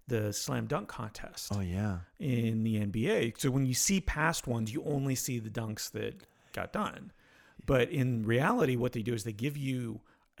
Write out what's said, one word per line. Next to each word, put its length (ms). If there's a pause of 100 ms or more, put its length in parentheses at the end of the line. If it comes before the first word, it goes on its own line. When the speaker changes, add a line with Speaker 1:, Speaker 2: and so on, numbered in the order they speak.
Speaker 1:
the 240
slam 340
dunk 220
contest 640
Speaker 2:
Oh, 60
yeah. 380 (200)
Speaker 1:
in 460
the 140
N 120
B 180
A. 300
So 100
when 160
you 100
see 260
past 480
ones, 240
you 120
only 300
see 240
the 120
dunks 420
that 320 (280)
got 200
done. 400 (520)
But 260
in 340
reality, 500
what 180
they 100
do 120
is 80
they 100
give 240
you, 440 (400)